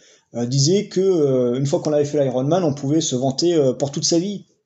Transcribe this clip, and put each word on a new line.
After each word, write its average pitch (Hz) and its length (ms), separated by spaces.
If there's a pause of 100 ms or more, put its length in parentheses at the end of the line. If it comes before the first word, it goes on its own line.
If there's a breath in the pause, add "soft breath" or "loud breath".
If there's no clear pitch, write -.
(360 loud breath)
euh, 120 100
disait 147 440
que, - 100
euh, 139 560
une 139 100
fois 165 140
qu'on 151 140
avait 147 180
fait 147 100
l'Ironman, 139 440
on 151 80
pouvait 147 280
se 147 140
vanter, 139 380
euh, 143 180
pour 139 200
toute 160 120
sa 170 160
vie 196 280 (180)